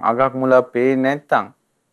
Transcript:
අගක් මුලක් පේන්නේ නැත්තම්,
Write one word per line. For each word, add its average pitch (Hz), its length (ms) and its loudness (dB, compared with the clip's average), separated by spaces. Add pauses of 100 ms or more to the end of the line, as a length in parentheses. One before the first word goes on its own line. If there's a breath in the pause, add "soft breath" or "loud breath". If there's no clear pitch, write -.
අගක් 123 320 0
මුලක් 131 380 2
පේන්නේ 131 420 0
නැත්තම්, 135 320 -4 (460)